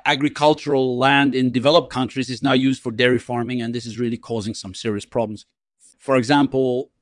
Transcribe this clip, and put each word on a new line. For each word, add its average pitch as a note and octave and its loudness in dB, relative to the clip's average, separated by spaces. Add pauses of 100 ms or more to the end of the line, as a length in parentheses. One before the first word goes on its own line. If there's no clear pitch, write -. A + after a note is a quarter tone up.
agricultural D3 0
land C#3 4
in B2+ 0
developed C#3+ 2
countries B2+ -4
is A#2 -10
now C3+ 2
used C3 0
for B2 -6
dairy B2 2
farming, A#2+ -6
and A#2 -6
this A#2 -8
is A2 -10
really A#2+ -2
causing A2+ -6
some F#2+ -14
serious G#2 -6
problems. G#2+ -6 (540)
For C3+ 0
example, C3 2 (120)